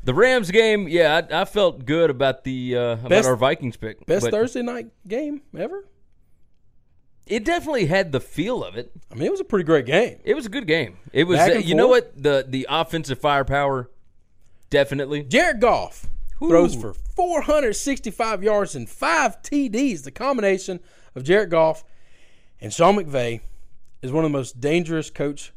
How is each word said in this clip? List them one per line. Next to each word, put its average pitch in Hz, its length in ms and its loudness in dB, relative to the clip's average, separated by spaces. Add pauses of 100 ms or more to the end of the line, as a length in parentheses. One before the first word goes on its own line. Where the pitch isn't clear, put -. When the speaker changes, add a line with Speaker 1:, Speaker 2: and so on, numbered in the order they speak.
Speaker 1:
The 123 120 0
Rams 226 360 2
game, 214 380 4
yeah, 160 320 4 (100)
I, 160 120 0
I - 20 2
felt 170 400 0
good 156 240 2
about 131 340 0
the, 127 320 -4
uh, 123 60 0 (140)
about 123 160 -6
Speaker 2:
Best, 151 180 4
Speaker 1:
our 127 80 4
Vikings 131 400 0
pick, - 300 -12
Speaker 2:
best 185 180 0
Speaker 1:
but 117 60 2
Speaker 2:
Thursday 240 320 -2
night 240 240 -8 (200)
game 294 360 -6 (120)
ever? 349 320 -10 (1400)
Speaker 1:
It 208 180 -4
definitely 294 400 -2
had 175 260 0
the 135 80 -2
feel 175 460 -6
of 90 140 -12
it. - 140 -14 (200)
Speaker 2:
I - 20 -18
mean, 123 100 -6
it 240 60 0
was 392 100 -4
a 349 40 -4
pretty 185 200 0
great 147 200 4
game. 190 400 0
Speaker 1:
It - 80 0
was 269 140 -2
a - 20 -8
good 220 180 -6
game. 151 300 -2 (160)
It 139 120 4
was, 175 120 2
Speaker 2:
Back 170 140 6
Speaker 1:
uh, - 60 6
Speaker 2:
and 196 100 -2
Speaker 1:
you 165 80 0
know 247 140 6
Speaker 2:
forth. 247 260 4
Speaker 1:
what? 139 80 -18
The, 139 260 2
the 131 220 -4
offensive 156 480 -2
firepower, 139 720 0 (800)
definitely. 143 520 0
Speaker 2:
Jared 240 380 2
Goff 185 480 2 (340)
Speaker 1:
Ooh. 311 60 0
Speaker 2:
throws 302 260 6
for 113 200 -6
four 349 480 -2
hundred 294 320 2
sixty-five 220 680 -4
yards 208 320 0
and 117 140 -8
five 285 540 -2
T 285 260 -2
Ds. 214 320 -2
The 139 100 -14
combination 196 680 -2 (340)
of 131 100 -10
Jared 185 260 4
Goff 160 340 2 (720)
and 107 140 -12
Sean 185 240 6
McVay 131 460 -4 (580)
is 127 120 -8
one 160 120 2
of 156 60 2
the 143 80 0
most 120 240 -8
dangerous 160 480 -2
coach 143 460 -8